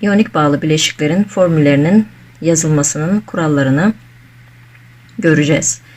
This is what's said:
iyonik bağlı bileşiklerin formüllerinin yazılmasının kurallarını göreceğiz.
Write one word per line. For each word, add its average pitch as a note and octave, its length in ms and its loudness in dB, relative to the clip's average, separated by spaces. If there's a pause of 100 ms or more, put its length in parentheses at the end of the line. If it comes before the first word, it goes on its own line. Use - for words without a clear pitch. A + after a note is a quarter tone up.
iyonik G#3 320 0
bağlı D3 280 0
bileşiklerin D#3 600 -2
formüllerinin E3 840 2 (320)
yazılmasının D#3 800 -2
kurallarını D3+ 720 0 (1300)
göreceğiz. D#3 640 0 (160)